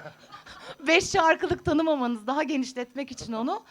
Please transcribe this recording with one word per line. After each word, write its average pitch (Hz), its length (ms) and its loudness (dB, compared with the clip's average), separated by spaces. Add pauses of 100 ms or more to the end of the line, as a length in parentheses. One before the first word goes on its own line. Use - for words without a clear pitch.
(280)
<laughs> - 580 -14
beş 330 240 4
şarkılık 330 540 2
tanımamanız, 277 600 2
daha 285 160 0
genişletmek 262 720 -4
için - 200 -10
onu. 277 380 -2